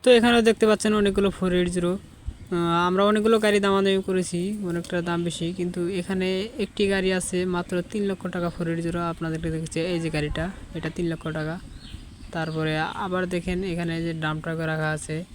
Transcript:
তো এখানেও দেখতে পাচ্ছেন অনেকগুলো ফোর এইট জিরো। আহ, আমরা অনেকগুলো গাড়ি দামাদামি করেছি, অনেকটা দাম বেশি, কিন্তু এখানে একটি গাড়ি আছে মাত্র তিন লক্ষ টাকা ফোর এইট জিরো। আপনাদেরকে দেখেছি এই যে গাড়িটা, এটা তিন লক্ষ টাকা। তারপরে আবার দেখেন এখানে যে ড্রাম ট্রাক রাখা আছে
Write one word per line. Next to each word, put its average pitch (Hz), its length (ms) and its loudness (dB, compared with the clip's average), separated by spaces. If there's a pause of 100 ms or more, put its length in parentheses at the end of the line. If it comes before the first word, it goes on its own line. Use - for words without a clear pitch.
তো - 80 6
এখানেও 240 300 8
দেখতে 220 260 4
পাচ্ছেন 214 260 4
অনেকগুলো 202 380 4
ফোর 185 220 0
এইট 180 200 4
জিরো। 175 200 0
আহ, 202 60 -4 (840)
আমরা 185 200 4
অনেকগুলো 214 360 4
গাড়ি 208 200 4
দামাদামি 196 440 4
করেছি, 185 360 -2 (280)
অনেকটা 170 340 -4
দাম 170 220 -2
বেশি, 170 300 -2
কিন্তু 180 260 -4 (200)
এখানে 185 280 -2 (320)
একটি 208 280 -2
গাড়ি 190 260 2
আছে 185 320 -2
মাত্র 175 280 -2 (160)
তিন 208 180 -4
লক্ষ 190 160 -4 (120)
টাকা 175 140 0
ফোর 170 180 -4
এইট 165 160 -2
জিরো। 170 160 -2 (100)
আপনাদেরকে 165 420 -4
দেখেছি 160 260 -4 (160)
এই 170 60 0
যে 165 100 -2
গাড়িটা, 151 360 -2 (300)
এটা 160 140 -6
তিন 175 200 -4
লক্ষ 160 240 -6
টাকা। 160 220 -4 (760)
তারপরে 160 420 -2 (320)
আবার 185 240 0
দেখেন 180 340 -2
এখানে 170 300 -2 (100)
যে 170 100 -2
ড্রাম 156 260 -2
ট্রাক 160 200 -6 (120)
রাখা 156 200 0
আছে 156 240 -6 (200)